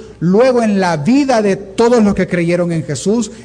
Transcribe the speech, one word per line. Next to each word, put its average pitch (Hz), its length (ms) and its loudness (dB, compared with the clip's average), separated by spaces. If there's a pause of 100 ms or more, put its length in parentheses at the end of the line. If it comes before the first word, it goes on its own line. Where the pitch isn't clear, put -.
(220)
luego 233 420 2
en 208 160 0
la 175 160 0
vida 240 460 2
de 190 160 0
todos 233 440 0
los 202 140 2
que 185 120 -2
creyeron 175 440 -2
en 165 140 -4
Jesús, 196 460 -4 (140)